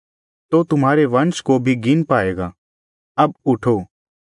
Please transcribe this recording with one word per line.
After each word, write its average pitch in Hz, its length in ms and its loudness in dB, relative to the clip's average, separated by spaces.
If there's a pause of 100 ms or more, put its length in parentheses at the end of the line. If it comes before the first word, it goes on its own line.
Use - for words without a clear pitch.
(500)
तो 165 140 2
तुम्हारे 147 400 2
वंश 135 360 0
को 135 180 2
भी 127 160 0
गिन 123 280 0
पाएगा। 95 500 -2 (640)
अब 151 180 0 (100)
उठो, 117 420 0 (360)